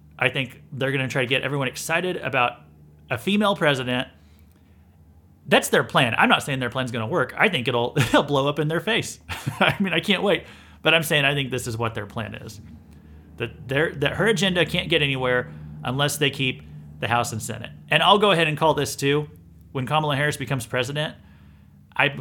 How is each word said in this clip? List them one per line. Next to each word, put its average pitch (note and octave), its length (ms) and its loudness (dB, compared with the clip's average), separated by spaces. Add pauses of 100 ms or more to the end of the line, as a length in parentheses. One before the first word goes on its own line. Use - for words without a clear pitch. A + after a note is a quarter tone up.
(200)
I B2+ 100 2
think C3 320 -6 (100)
they're C3+ 200 -2
gonna C3+ 160 -2
try C3 160 -2
to A#2+ 40 -2
get C3 140 0
everyone C3+ 260 -2
excited F3 500 -4
about B2+ 440 0 (480)
a B2+ 80 -2
female G3+ 380 2
president. C3 520 0 (1400)
That's F#3+ 220 4
their D#3+ 140 4
plan. A#2+ 340 2
I'm A3+ 120 4
not - 140 2
saying C3+ 160 -4
their B2 100 -2
plan's B2+ 220 -4
gonna A2+ 160 -4
work. C3 300 -2
I G#3 120 2
think C#3 180 -2
it'll, A#2+ 260 0
<laughs> - 40 0
it'll D3 260 4
blow C#3 240 2
up D3 120 -2
in D3+ 80 -2
their E3 140 -2
face. A3 440 -4
<laughs> - 40 -18 (300)
I - 200 4
mean, F#3+ 140 0
I - 60 0
can't F3+ 220 0
wait. G3 220 2 (380)
But D#3 120 4
I'm E3 100 4
saying D3+ 220 2
I C#3+ 80 2
think C3+ 180 -2
this B2 160 -4
is A2+ 100 -4
what A2+ 180 -2
their G#2 100 -6
plan G#2+ 300 -8
is. - 260 -14 (760)
That A#2 300 -8
their, C#3+ 260 0
that C#3 200 -2
her F3+ 140 0
agenda F3+ 380 2
can't F3+ 240 -2
get E3 120 4
anywhere B2+ 500 0 (320)
unless C#3 340 0
they D3 120 2
keep C3 340 -4 (360)
the A#2 80 -4
House A#2+ 240 2
and A2 100 -6
Senate. - 280 -8 (200)
And D#3 120 4
I'll F#3 160 6
go G3+ 140 4
ahead E3 160 4
and D3+ 100 0
call D#3 160 4
this C#3 220 -2
too. D3 340 0 (420)
When C3 140 -4
Kamala D3+ 300 0
Harris D3 220 0
becomes C3 280 -4
president, C#3+ 500 -4 (800)
I, C#3+ 260 2